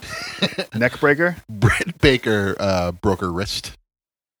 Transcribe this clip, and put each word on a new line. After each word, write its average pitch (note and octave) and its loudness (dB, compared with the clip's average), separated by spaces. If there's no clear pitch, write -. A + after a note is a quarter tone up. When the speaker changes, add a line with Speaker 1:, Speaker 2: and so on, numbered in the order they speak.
Speaker 1:
Neck A#2+ 0
breaker? D#3+ 2
Speaker 2:
Britt A2 0
Baker, G#2+ 2
uh, F#2 0
broke F#2 0
her F#2 -2
wrist. F2+ -6